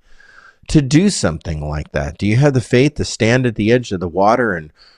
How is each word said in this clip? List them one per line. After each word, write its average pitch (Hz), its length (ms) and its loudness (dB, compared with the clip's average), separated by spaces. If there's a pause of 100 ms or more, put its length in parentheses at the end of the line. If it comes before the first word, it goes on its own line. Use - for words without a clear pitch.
(680)
to 156 120 4
do 151 280 2
something 80 520 -4
like 73 320 -8
that? 71 240 -6
Do 101 100 -4
you 107 100 2
have 143 160 4
the 127 60 2
faith 131 360 0
to 95 100 -4
stand 123 400 0
at 117 100 -4
the 107 160 0
edge 120 220 0
of 87 80 -6
the 90 80 -6
water 104 440 2
and 78 200 -10 (240)